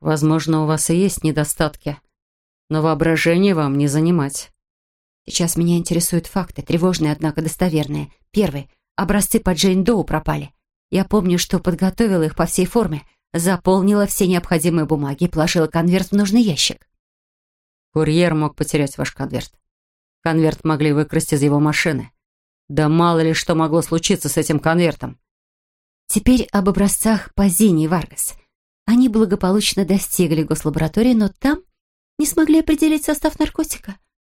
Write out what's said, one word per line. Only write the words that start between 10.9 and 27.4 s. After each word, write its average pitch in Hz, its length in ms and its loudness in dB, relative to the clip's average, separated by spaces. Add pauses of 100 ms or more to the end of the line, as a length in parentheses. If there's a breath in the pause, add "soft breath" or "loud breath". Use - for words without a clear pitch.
Я 190 140 0
помню, 180 340 0
что 180 200 -2
подготовила 185 640 0
их 156 140 -2
по - 100 0
всей 180 200 0
форме, 156 360 -2 (300)
заполнила 190 720 2
все 202 200 0
необходимые 170 580 0
бумаги 143 400 -2
и 170 40 2
положила 160 380 0
конверт 180 420 0
в 202 80 -2
нужный 208 260 2
ящик». - 460 -4 (1040)
«Курьер 156 420 2
мог 151 220 -2
потерять 147 420 -2
ваш - 140 -6
конверт. 127 400 -8 (720)
Конверт 160 420 0
могли 151 280 0
выкрасть 156 400 -2
из 139 100 2
его 143 180 4
машины. 151 500 -2 (580)
Да 151 200 0
мало 165 340 2
ли 160 100 0
что 165 220 -2
могло 160 280 0
случиться 170 460 -2
с - 80 -6
этим 151 220 0
конвертом». 160 600 -2 (920)
Теперь 233 440 2
об 196 160 0
образцах 202 680 0
по 202 140 2